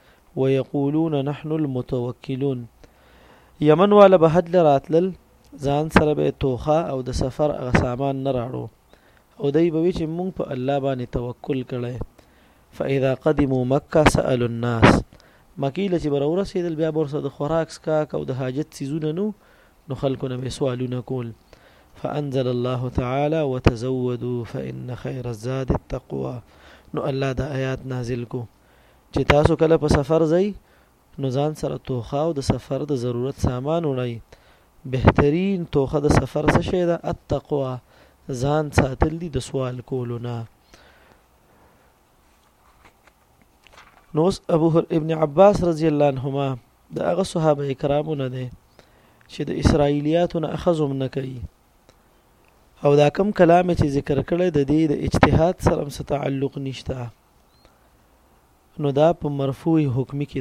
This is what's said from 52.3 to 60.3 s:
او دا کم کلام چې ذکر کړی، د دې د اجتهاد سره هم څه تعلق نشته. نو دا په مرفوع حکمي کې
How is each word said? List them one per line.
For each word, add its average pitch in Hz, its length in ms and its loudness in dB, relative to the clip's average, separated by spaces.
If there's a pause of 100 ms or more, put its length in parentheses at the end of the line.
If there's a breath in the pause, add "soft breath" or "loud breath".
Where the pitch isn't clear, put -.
او 143 140 4
دا 147 120 6
کم 196 240 0
کلام 180 400 6
چې 160 140 0 (100)
ذکر 143 260 0
کړی، 175 340 0
د 143 40 4 (100)
دې 156 180 4
د 143 60 2 (100)
اجتهاد 160 500 2 (120)
سره 165 160 0
هم 143 80 -8
څه - 120 -14 (120)
تعلق 139 440 -6
نشته. 127 520 -10 (1700 soft breath)
نو 147 160 -2
دا 147 200 4
په 160 160 -4 (140)
مرفوع 139 340 0 (220)
حکمي 139 280 -4
کې 135 140 -8